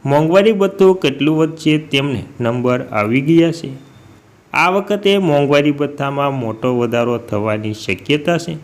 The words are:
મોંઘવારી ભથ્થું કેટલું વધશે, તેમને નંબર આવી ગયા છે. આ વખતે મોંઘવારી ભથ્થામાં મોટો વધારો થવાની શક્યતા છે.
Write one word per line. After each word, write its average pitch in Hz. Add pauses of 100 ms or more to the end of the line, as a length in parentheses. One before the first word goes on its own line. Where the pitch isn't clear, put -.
મોંઘવારી 160
ભથ્થું 190
કેટલું 143
વધશે, 156
તેમને 139 (160)
નંબર 123
આવી 110
ગયા 165
છે. - (640)
આ 165
વખતે 202
મોંઘવારી 143
ભથ્થામાં 139
મોટો 120
વધારો 120
થવાની 107
શક્યતા 147
છે. 160